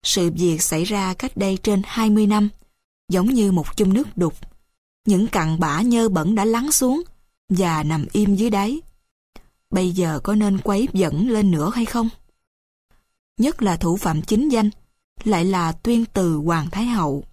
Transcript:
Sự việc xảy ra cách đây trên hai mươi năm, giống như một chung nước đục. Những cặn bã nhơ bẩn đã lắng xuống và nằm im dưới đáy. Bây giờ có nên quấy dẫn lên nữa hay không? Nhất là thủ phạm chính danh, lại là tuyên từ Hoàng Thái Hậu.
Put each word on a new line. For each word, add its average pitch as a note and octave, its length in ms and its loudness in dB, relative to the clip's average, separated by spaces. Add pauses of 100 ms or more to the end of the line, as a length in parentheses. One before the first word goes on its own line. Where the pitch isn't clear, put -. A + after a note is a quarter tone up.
Sự F3 320 0
việc E3 280 0
xảy D#3+ 220 -2
ra F#3+ 300 -2
cách - 220 -8
đây F#3+ 260 -2
trên G3+ 220 2
hai A3 260 0
mươi G#3+ 160 4
năm, G#3 220 2 (600)
giống F#3 180 2
như A3+ 260 2
một D#3+ 240 -2
chung F#3+ 180 2
nước C4+ 220 -2
đục. E3+ 180 0 (720)
Những G#3 200 4
cặn D#3+ 340 -2
bã D#3+ 220 0
nhơ A#3 260 2
bẩn F3+ 260 0
đã G3+ 100 0
lắng A#3 280 0
xuống C4+ 300 0 (460)
và E3+ 340 0
nằm D3+ 300 -2
im G3+ 220 2
dưới A3 160 0
đáy. G#3 300 -2 (920)
Bây F#3 220 0
giờ E3+ 320 0
có G3+ 100 0
nên G3+ 240 2
quấy G#3+ 340 0
dẫn F3+ 360 0
lên G#3+ 220 2
nữa D#3 240 0
hay A#3 100 0
không? A3+ 240 -2 (1300)
Nhất C4 260 0
là F#3 140 0
thủ E3+ 200 -2
phạm D#3+ 260 -2
chính B3 260 0
danh, A3 220 2 (540)
lại F#3 200 0
là F3+ 280 0
tuyên A#3 400 0
từ E3+ 240 0
Hoàng D#3+ 340 -2
Thái G#3+ 160 -4
Hậu. D3+ 460 -2